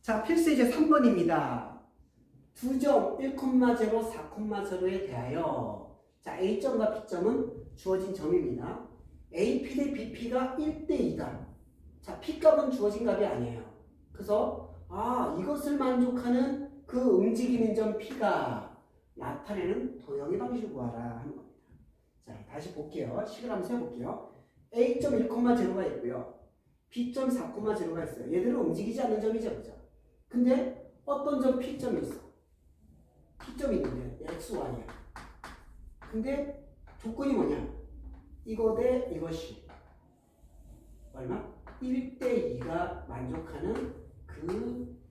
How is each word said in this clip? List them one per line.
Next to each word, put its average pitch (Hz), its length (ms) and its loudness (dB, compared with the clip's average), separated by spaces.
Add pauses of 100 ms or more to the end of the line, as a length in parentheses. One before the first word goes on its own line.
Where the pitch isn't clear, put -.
자, 214 160 2
필수 330 300 4
예제 247 180 8
삼 302 180 4
번입니다. 170 920 4 (720)
두 262 240 -2
점, - 420 4
일, 269 160 -2
사, 220 1300 2
제로에 185 440 0
대하여, 123 920 -4 (220)
자, - 180 -10
A점과 220 540 2
B점은 214 720 0 (100)
주어진 190 380 -2
점입니다. - 760 -2 (440)
에이피 247 440 0
대 285 160 0
비피가 247 680 -2
일 302 260 -2
대 - 100 2
이다. - 520 -2 (540)
자, - 180 -12
P값은 302 500 6
주어진 208 400 0
값이 196 160 2
아니에요. 117 400 -4 (480)
그래서, - 580 0 (180)
아, 233 520 -2
이것을 285 380 -2
만족하는 247 1040 2
그 247 140 -2
움직이는 226 720 4
점 214 240 2
P가 - 840 -2 (360)
나타내는 190 840 -4
도형의 143 400 -4
방식을 240 340 -4
구하라 120 460 -6
하는 123 180 -10
겁니다. - 240 -18 (640)
자, - 220 -16
다시 165 300 -12
볼게요. 139 520 -4
식을 233 220 -8
한번 190 180 -2
세볼게요. 240 680 -6 (360)
A점 247 440 4
일, 214 120 2
제로가 202 600 4
있고요. - 540 -6 (480)
B점 247 380 -2
사, - 240 -2 (240)
제로가 165 280 -2
있어요. - 280 -8
얘들은 208 240 2
움직이지 208 460 0
않는 214 180 2
점이죠, 220 360 0
그죠? - 180 -12 (540)
근데 - 640 4 (140)
어떤 285 340 0
점 254 200 4
P점이 - 420 -2
있어? - 180 -6 (1200)
P점이 254 380 -2
있는데, 127 560 -4
X, - 200 -10
Y야. 117 320 -6 (1300)
근데 277 560 -4 (300)
조건이 269 360 -2
뭐냐? - 400 0 (720)
이거 220 320 2
대 247 400 2
이것이 - 500 -8 (1500)
얼마? - 400 -8 (260)
일 254 400 -4
대 233 300 2
이가 - 580 -4
만족하는 156 880 -6 (300)
그 240 720 -8 (120)